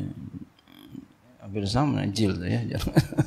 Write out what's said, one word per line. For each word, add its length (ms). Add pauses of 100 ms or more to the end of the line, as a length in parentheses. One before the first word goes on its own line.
(1400)
Hampir 240
sama, 440
jil 280
tuh 100
ya. 160
<laughs> 180 (460)